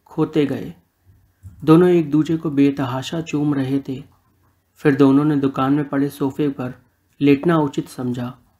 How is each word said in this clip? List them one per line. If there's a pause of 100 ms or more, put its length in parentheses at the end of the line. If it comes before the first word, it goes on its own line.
खोते
गए। (920)
दोनों
एक
दूजे
को
बेतहाशा
चूम
रहे
थे। (680)
फिर
दोनों
ने
दुकान
में
पड़े
सोफे
पर (360)
लेटना
उचित
समझा (220)